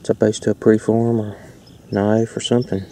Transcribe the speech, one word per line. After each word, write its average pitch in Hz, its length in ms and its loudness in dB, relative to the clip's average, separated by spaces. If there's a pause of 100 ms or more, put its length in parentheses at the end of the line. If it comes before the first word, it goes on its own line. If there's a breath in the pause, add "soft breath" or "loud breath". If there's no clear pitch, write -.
it's - 100 -20
a 113 40 2
base 110 260 0
to - 100 -4
a 107 40 2
preform 113 640 2
or 104 160 -8 (540 loud breath)
knife 107 460 0
or - 40 -6
something. 120 520 -2